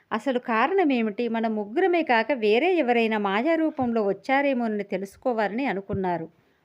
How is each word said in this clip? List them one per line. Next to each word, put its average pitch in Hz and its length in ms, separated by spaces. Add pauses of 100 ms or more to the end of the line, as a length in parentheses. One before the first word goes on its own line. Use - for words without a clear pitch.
(120)
అసలు 247 280
కారణమేమిటి? 247 880
మన 226 200
ముగ్గురమే 240 540
కాక 233 300
వేరే 247 440
ఎవరైనా 233 420
మాయారూపంలో 240 840
వచ్చారేమోనని 233 800
తెలుసుకోవాలని" 208 840
అనుకున్నారు. 190 640 (360)